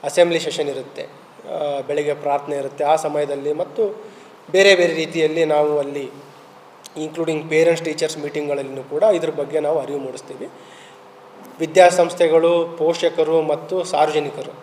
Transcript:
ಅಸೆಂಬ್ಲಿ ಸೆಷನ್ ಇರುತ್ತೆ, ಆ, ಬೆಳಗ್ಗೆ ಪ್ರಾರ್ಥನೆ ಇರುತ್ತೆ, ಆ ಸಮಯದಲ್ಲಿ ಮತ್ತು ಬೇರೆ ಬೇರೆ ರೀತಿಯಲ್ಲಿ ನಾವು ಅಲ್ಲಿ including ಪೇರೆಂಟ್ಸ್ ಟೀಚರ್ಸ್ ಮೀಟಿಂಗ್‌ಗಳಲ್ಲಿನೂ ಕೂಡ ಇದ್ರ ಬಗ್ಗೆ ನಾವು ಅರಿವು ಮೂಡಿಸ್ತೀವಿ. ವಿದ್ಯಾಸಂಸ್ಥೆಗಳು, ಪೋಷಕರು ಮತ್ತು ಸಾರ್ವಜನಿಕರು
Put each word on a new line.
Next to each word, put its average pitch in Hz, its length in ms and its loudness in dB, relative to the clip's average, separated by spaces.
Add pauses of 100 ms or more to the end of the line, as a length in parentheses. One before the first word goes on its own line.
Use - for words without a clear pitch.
ಅಸೆಂಬ್ಲಿ 170 360 2
ಸೆಷನ್ 147 300 -4
ಇರುತ್ತೆ, 135 340 -10
ಆ, 151 840 -8
ಬೆಳಗ್ಗೆ 147 260 -2
ಪ್ರಾರ್ಥನೆ 143 420 -4
ಇರುತ್ತೆ, 139 280 -6
ಆ 151 120 4
ಸಮಯದಲ್ಲಿ 147 580 -2
ಮತ್ತು 190 580 -4 (400)
ಬೇರೆ 196 240 6
ಬೇರೆ 175 180 2
ರೀತಿಯಲ್ಲಿ 160 520 0
ನಾವು 151 340 2
ಅಲ್ಲಿ 139 520 -8 (680)
including 156 500 -4
ಪೇರೆಂಟ್ಸ್ 165 360 4
ಟೀಚರ್ಸ್ 156 320 -4
ಮೀಟಿಂಗ್‌ಗಳಲ್ಲಿನೂ 143 680 -6
ಕೂಡ 151 200 -2
ಇದ್ರ 170 260 2
ಬಗ್ಗೆ 147 300 -4
ನಾವು 151 200 0
ಅರಿವು 139 200 -6
ಮೂಡಿಸ್ತೀವಿ. 131 500 -12 (1120)
ವಿದ್ಯಾಸಂಸ್ಥೆಗಳು, 170 1160 4
ಪೋಷಕರು 160 640 2
ಮತ್ತು 156 420 -2
ಸಾರ್ವಜನಿಕರು 151 800 -2